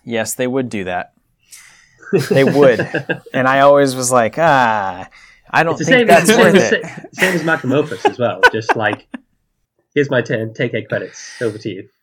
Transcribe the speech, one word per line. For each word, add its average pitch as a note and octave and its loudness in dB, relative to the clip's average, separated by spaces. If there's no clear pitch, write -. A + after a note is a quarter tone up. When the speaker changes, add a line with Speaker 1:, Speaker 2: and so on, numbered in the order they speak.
Speaker 1:
Yes, A2 -6
they B2+ -4
would B2+ -4
do G2+ -8
that. F2+ -8
Speaker 2:
<laughs> D#3+ -2
Speaker 1:
They D3 2
would. C3+ 4
And C3 0
I C3+ 2
always C#3+ 4
was B2+ -4
like, A#2+ 2
"Ah, A2 0
I C#3+ 0
don't E3 -2
Speaker 2:
It's D3+ -4
the B3+ 4
Speaker 1:
think B3 4
Speaker 2:
same A#3 2
Speaker 1:
that's E3+ 6
Speaker 2:
as, A3 4
Speaker 1:
worth G3 6
Speaker 2:
same A#2 0
Speaker 1:
it." - -14
Speaker 2:
as, - -18
same F#3 -2
as D#3 -4
Magnum D3+ -2
Opus D3+ -2
as - 0
well. G2+ -2
Just A2 -4
like, G#2 -4
"Here's C#3 -2
my B2+ 2
turn, A2+ -6
take A#2+ -6
eight A2 -8
credits, - -10
over G#2+ -4
to A2+ -12
you." F#2+ -14